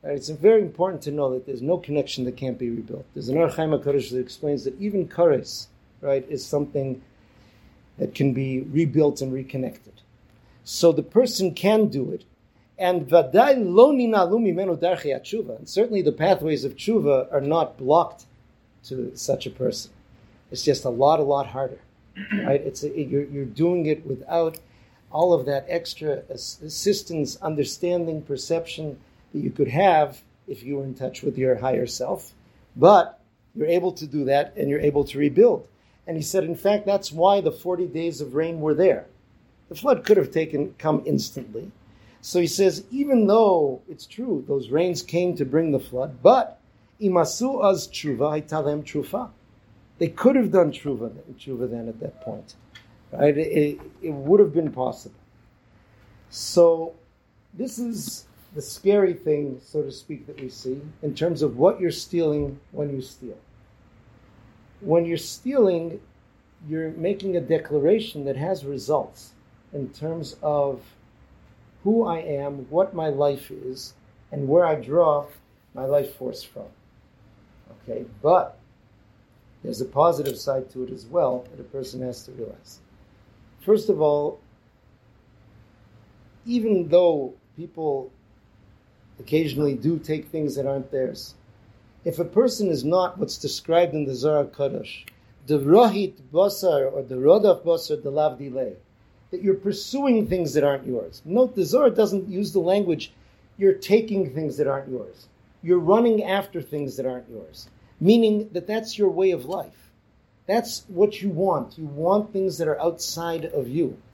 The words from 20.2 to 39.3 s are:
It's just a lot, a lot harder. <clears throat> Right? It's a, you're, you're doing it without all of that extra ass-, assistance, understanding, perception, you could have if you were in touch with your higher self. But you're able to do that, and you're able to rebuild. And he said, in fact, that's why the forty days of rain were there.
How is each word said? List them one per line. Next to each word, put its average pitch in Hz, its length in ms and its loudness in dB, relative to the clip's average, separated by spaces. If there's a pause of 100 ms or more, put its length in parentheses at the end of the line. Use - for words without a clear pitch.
It's 127 120 -8
just 139 200 2
a 131 60 -2
lot, 139 280 4
a 151 60 2
lot 139 240 0
harder. 131 320 -8 (360)
<clears throat> 196 160 -10
Right? 143 280 2
It's 147 240 -8
a, 147 160 -6
you're, 139 240 -2
you're 143 200 -8
doing 160 420 0
it 151 200 -2
without 160 520 -2 (520)
all 170 220 4
of 131 140 2
that 139 220 -2
extra 151 640 -4
ass-, - 320 -12
assistance, 156 720 -4
understanding, 160 880 -4
perception, 156 760 -6 (400)
you 139 120 -4
could 139 180 0
have 156 520 2 (260)
if - 160 -12
you 139 140 -8
were 139 80 -6
in 131 100 -10
touch - 280 -10
with 131 160 -4
your 127 180 2
higher 123 300 -2
self. - 460 -8 (440)
But 170 440 8 (340)
you're 220 120 -2
able 170 260 2
to 156 140 -12
do 143 180 -4
that, 139 320 0
and 147 120 -2
you're 143 120 0
able 147 240 2
to 139 140 -8
rebuild. 151 480 4 (400)
And 165 100 -6
he 156 60 -4
said, 185 220 -2
in 165 100 -4
fact, 202 320 0
that's 196 260 -2
why 190 280 4
the 156 120 0
forty 175 340 -4
days 165 340 -6
of 127 140 -8
rain 160 260 -4
were 151 140 2
there. 165 320 4 (640)